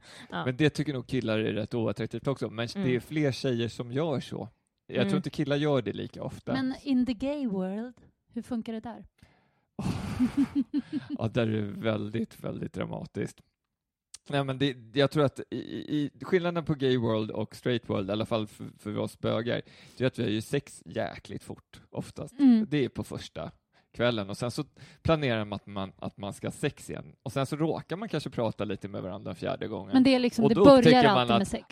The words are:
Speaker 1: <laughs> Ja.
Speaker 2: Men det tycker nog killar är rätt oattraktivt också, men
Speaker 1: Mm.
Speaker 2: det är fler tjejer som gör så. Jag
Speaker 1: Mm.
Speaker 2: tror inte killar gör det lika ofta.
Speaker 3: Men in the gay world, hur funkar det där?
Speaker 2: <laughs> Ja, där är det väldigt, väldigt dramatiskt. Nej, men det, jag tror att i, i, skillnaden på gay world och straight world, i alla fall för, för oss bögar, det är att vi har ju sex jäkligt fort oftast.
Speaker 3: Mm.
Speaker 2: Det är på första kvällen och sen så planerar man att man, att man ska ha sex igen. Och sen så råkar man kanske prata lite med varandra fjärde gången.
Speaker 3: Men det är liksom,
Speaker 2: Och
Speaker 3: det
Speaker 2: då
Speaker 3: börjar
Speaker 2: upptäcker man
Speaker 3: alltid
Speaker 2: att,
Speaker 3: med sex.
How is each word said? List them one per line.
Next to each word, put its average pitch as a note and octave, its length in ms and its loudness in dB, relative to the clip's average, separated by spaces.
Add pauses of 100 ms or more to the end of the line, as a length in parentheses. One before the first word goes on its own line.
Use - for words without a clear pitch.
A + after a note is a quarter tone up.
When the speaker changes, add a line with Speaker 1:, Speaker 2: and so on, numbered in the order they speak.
(120)
Speaker 1:
<laughs> - 180 -20
Ja. F3 140 -4
Speaker 2:
Men C3 120 -2
det D3 140 4
tycker D3 220 -2
nog B2 140 -6
killar A2+ 320 0
är A2 140 0
rätt G#2+ 220 -4
oattraktivt A2+ 520 -2
också, B2+ 240 -2
men A2+ 240 -4
Speaker 1:
Mm. F#3+ 140 0
Speaker 2:
det B2 80 4
är A2+ 40 -2
fler D3 320 0
tjejer A#2 360 0
som A#2+ 240 -10
gör C#3+ 280 -2
så. - 280 -8 (380)
Jag G2+ 100 -8
Speaker 1:
Mm. G3 120 2
Speaker 2:
tror G3 80 2
inte - 140 -4
killar C#3+ 260 -2
gör C#3+ 260 2
det G#2 100 -4
lika G2+ 300 -8
ofta. - 300 -8
Speaker 3:
Men C4 300 -2
in B3+ 240 2
the B3+ 80 -2
gay C#4 320 -4
world, G3+ 480 -4 (380)
hur A#3 100 -8
funkar A3+ 300 -6
det A3 80 -8
där? G#3+ 240 -14 (720)
Speaker 2:
<laughs> - 400 -4 (1000)
Ja, A2+ 100 0
där A#2+ 180 0
är A2 60 0
det G#2+ 100 -2
väldigt, G#2+ 800 -4
väldigt - 280 -8
dramatiskt. A2 680 -8 (920)
Nej, C#3 140 0
men C3 140 -4
det, C3+ 180 0 (180)
jag C#3 160 4
tror D3+ 140 4
att - 160 0 (100)
i, A#2+ 60 -6
i, C#3+ 540 -4 (120)
skillnaden E3+ 420 0
på D#3 100 0
gay C3 220 4
world A2 340 0
och - 260 -6
straight B2 340 -2
world, G2+ 180 0
i G2 40 -2
alla G#2+ 140 0
fall A2 200 0
för, A2+ 200 -14 (120)
för G#2+ 200 -6
oss G#2+ 200 -4
bögar, A2+ 440 -2 (340)
det A#2+ 80 -2
är C3 40 2
att - 100 -4
vi A#2 40 -2
har A2+ 80 0
ju A2 100 0
sex - 460 -6
jäkligt - 580 -8
fort - 360 -16 (100)
oftast. - 500 -10
Speaker 3:
Mm. A#3 300 6
Speaker 2:
Det C#3+ 140 0
är A2 40 0
på - 160 -8
första - 460 -10 (420)
kvällen A2+ 380 -2
och G#2 60 -8
sen B2+ 140 -4
så D3+ 140 -6 (380)
planerar C3 420 2
man G#2 120 -8
att - 100 -14
man, G2 320 -8
att - 180 -10
man G2 160 -8
ska - 140 -10
ha G2+ 60 -6
sex - 380 -6
igen. - 220 -12 (100)
Och - 100 -10
sen C3+ 140 -2
så D3+ 100 -6
råkar D#3 400 -2
man A3 120 -8
kanske - 220 -4
prata G#2+ 340 -2
lite G#2 240 -6
med G#2 140 -8
varandra G2+ 320 -8
fjärde G2 340 -4
gången. G2 240 -8
Speaker 3:
Men C4 100 8
det C4+ 120 6
är B3+ 40 4
liksom, A#3+ 260 2
Speaker 2:
Och G#3+ 40 8
Speaker 3:
det A3+ 60 4
Speaker 2:
då G#3+ 100 8
Speaker 3:
börjar C#4 140 12
Speaker 2:
upptäcker A#3+ 300 10
man G3+ 100 6
Speaker 3:
alltid A#2+ 140 4
Speaker 2:
att, A#2 60 8
Speaker 3:
med F#3+ 100 2
sex. - 240 -8